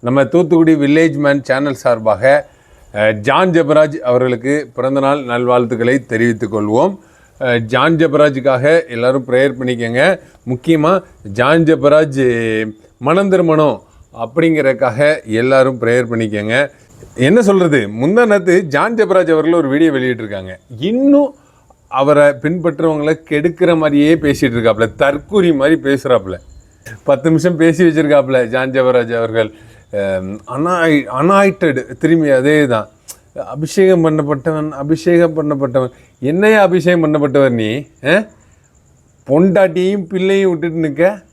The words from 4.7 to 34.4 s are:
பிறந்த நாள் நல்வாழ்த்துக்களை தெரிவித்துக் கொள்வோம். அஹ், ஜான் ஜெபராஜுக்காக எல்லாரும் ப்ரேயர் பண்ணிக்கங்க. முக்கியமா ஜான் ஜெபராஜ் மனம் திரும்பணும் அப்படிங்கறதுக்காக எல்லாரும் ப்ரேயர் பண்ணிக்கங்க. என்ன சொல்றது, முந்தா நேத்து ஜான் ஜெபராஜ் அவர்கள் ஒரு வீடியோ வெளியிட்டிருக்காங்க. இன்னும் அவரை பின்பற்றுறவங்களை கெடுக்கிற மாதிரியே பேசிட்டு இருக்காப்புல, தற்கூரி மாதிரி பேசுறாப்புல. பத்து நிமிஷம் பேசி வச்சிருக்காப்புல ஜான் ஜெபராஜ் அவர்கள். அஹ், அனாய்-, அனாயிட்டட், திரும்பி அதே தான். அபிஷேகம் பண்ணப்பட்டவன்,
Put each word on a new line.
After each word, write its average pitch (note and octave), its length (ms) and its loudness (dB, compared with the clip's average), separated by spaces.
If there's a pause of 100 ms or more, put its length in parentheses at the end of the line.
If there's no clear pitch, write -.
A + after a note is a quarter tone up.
பிறந்த C3+ 260 -2
நாள் C#3 240 0
நல்வாழ்த்துக்களை B2 840 0
தெரிவித்துக் A2+ 460 -2
கொள்வோம். A2 420 0 (460)
அஹ், B2 200 0
ஜான் B2+ 360 0
ஜெபராஜுக்காக C#3 680 0 (240)
எல்லாரும் B2 400 -2
ப்ரேயர் B2+ 300 0
பண்ணிக்கங்க. A#2+ 440 -2 (440)
முக்கியமா D3+ 480 0 (380)
ஜான் C3+ 320 2
ஜெபராஜ் D3 600 2 (720)
மனம் F3+ 340 0
திரும்பணும் D#3 460 2 (360)
அப்படிங்கறதுக்காக C3 880 -2 (360)
எல்லாரும் C3 440 2
ப்ரேயர் A#2 300 0
பண்ணிக்கங்க. A2 460 -4 (600)
என்ன E3+ 260 2
சொல்றது, F#3 460 2
முந்தா D3 380 0
நேத்து F3+ 380 0
ஜான் F3 320 -2
ஜெபராஜ் F#3+ 360 0
அவர்கள் D#3+ 220 2
ஒரு E3 140 0
வீடியோ D3+ 240 2
வெளியிட்டிருக்காங்க. A2 600 -6 (280)
இன்னும் C4+ 500 0 (640)
அவரை C#3+ 400 4
பின்பற்றுறவங்களை D#3 840 -2 (100)
கெடுக்கிற E3+ 540 0
மாதிரியே D3+ 380 2
பேசிட்டு C#3+ 400 0
இருக்காப்புல, A2+ 400 0
தற்கூரி D3 600 0
மாதிரி C#3+ 260 2
பேசுறாப்புல. B2 540 -2 (680)
பத்து C#3 260 0
நிமிஷம் D#3+ 280 2
பேசி E3 260 2
வச்சிருக்காப்புல D3 640 2
ஜான் B2+ 260 -4
ஜெபராஜ் B2+ 420 0
அவர்கள். A2+ 360 -2 (420)
அஹ், F#2+ 380 -4 (180)
அனாய்-, D#3 640 0
அனாயிட்டட், F3 840 0
திரும்பி D#3+ 320 0
அதே C#3+ 380 2
தான். A2 200 -2 (580)
அபிஷேகம் D#3+ 600 0
பண்ணப்பட்டவன், D3+ 680 -2